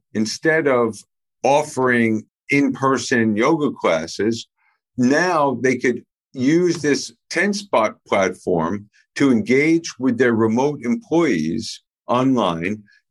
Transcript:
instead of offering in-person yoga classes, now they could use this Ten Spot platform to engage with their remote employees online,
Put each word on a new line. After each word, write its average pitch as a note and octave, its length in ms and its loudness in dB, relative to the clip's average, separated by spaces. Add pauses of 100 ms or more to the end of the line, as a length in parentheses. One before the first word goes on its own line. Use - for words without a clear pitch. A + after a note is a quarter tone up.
(140)
instead D3 540 -2
of A#2+ 320 0 (440)
offering B2+ 840 0 (240)
in-person C3 840 0
yoga C#3+ 360 0
classes, G2 760 -2 (500)
now C#3+ 640 2
they F#2+ 140 0
could - 260 -2 (300)
use D#3 500 0
this C#3 280 -2 (200)
Ten G3 220 0
Spot A2 420 -2 (120)
platform F#2+ 800 -2 (280)
to C#3 160 2
engage C#3+ 640 0
with B2 220 -2
their B2 140 4
remote A#2 500 0
employees A#2 960 -2 (260)
online, G#2+ 760 -2 (280)